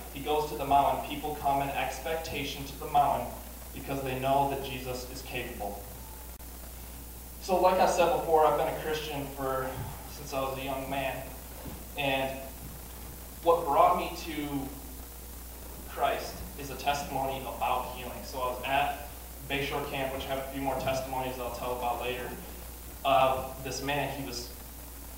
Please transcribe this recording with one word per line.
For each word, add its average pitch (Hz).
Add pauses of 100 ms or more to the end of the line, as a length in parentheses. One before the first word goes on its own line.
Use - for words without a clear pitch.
(120)
He 143
goes 151
to 151
the 139
mountain. 139
People 147
come 139
in 139
expectation 143
to -
the -
mountain - (480)
because 139
they 127
know 135
that 135
Jesus 127
is -
capable. 113 (1600)
So 185
like 185
I -
said 170
before, 156
I've 147
been 131
a -
Christian - (120)
for, 131 (420)
since -
I 135
was 131
a 135
young 135
man. 135 (760)
And 135 (1040)
what 165
brought -
me - (140)
to 143 (1200)
Christ - (260)
is 139
a 127
testimony -
about -
healing. 123
So 135
I 127
was 123
at 139 (400)
Bayshore 139
Camp, 135
which 131
I 135
have 135
a 135
few 139
more 135
testimonies 127
I'll 120
tell 123
about 120
later. 123 (760)
Uh, 131 (180)
this 135
man, 139
he 135
was - (680)